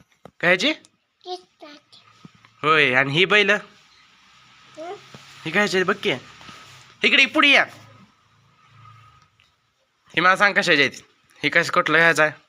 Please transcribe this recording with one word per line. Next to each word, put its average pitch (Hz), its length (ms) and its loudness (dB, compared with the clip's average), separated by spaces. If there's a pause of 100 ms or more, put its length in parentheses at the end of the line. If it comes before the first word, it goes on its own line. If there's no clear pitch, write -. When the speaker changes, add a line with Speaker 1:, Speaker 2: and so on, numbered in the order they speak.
(260)
Speaker 1:
घ्यायची? 185 460 -2
Speaker 2:
कृष्णाची. - 1300 -20 (640)
Speaker 1:
होय, 147 320 2
आणि 135 180 0
ही 170 120 2
बैल? 196 260 2
Speaker 2:
हं? - 1400 -12 (500)
Speaker 1:
ही 160 60 -10
घ्यायची 170 260 0
आहे, 185 80 0
बघ 196 180 -2
की. 190 100 -2 (880)
इकडे 262 240 2
पुढे 294 220 0
या. 240 180 2 (2500)
ही - 120 -6
मला 185 160 2
सांग 196 180 0
कशाची 175 260 0
आहे 135 80 2
ती? - 220 -18 (340)
हे 147 60 -2
कसं 170 240 -2
कुठलं 160 260 0
घ्यायचं 165 240 2
आहे? 151 100 0 (160)